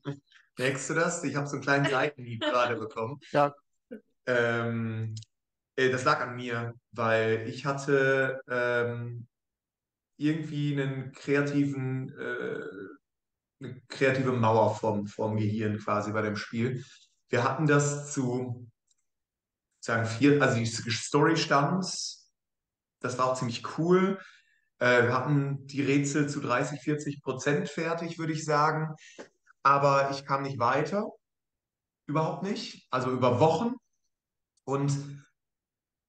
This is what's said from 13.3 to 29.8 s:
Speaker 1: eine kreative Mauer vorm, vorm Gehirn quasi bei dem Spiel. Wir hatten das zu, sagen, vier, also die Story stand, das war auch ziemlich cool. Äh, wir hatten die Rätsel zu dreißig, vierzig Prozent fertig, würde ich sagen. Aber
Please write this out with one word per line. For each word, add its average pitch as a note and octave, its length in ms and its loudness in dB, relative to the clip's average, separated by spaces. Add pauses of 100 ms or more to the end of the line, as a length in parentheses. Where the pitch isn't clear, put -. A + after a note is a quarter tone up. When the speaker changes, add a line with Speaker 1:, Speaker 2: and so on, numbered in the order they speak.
Speaker 1:
eine B2+ 260 -14
kreative C3 460 0
Mauer A2 420 4
vorm, G2+ 320 -2
vorm G#2+ 300 -4
Gehirn G#2 400 0
quasi G#2 340 -2
bei G#2+ 100 0
dem G#2+ 140 -2
Spiel. A#2 480 -4 (460)
Wir A#2+ 160 2
hatten D#3 200 0
das C#3+ 460 2
zu, B2+ 560 -4 (1120)
sagen, A2+ 260 -2
vier, C#3+ 360 4
also B2 160 4
die A#2 80 0
Story D3 720 0
stand, D3+ 480 2 (1120)
das B2+ 180 -6
war B2+ 100 2
auch B2+ 100 0
ziemlich A#2 260 -4 (140)
cool. F#3 420 4 (600)
Äh, B2 240 6
wir E3+ 100 2
hatten C#3 540 0
die C3+ 160 -4
Rätsel C#3+ 440 2
zu C#3+ 140 -6
dreißig, C3+ 400 -2
vierzig D3 400 -4
Prozent D3 480 -2
fertig, E3 500 -6
würde D#3+ 140 -4
ich D3 100 -6
sagen. D#3 500 0 (680)
Aber C#3 500 4